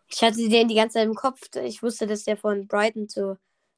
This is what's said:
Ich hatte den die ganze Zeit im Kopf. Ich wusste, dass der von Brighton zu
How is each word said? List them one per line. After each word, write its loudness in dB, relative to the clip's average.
Ich -4
hatte 2
den 6
die -2
ganze 2
Zeit 4
im -2
Kopf. -4
Ich -6
wusste, -4
dass -4
der -2
von -2
Brighton 0
zu -6